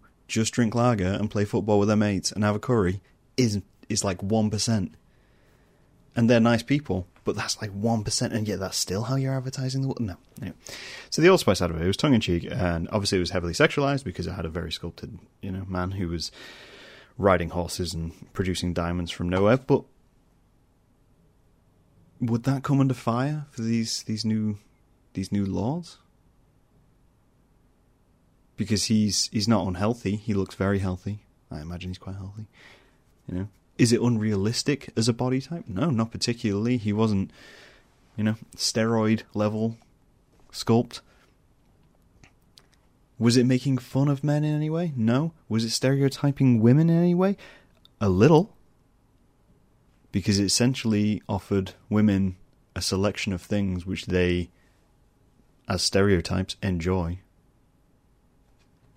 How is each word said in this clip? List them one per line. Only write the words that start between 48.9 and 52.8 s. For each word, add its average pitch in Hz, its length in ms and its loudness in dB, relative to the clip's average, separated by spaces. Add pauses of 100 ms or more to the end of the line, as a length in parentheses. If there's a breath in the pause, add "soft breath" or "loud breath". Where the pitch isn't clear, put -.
Because 98 260 2
it 101 60 2
essentially 107 840 2
offered 98 440 -2 (180)
women 98 460 4 (400)
a 92 40 -8